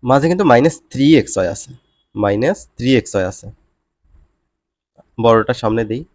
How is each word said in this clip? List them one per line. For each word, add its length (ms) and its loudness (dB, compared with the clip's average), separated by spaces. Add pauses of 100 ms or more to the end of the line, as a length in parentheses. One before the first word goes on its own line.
মাঝে 240 2
কিন্তু 160 0
মাইনাস 360 4 (100)
থ্রি 260 2
এক্স 200 -2
ওয়াই 120 -2
আছে, 220 -12 (440)
মাইনাস 640 -2
থ্রি 200 0
এক্স 180 -4
ওয়াই 120 -2
আছে, 200 -14 (1700)
বড়টা 320 2
সামনে 320 -4
দিই। 200 -10 (100)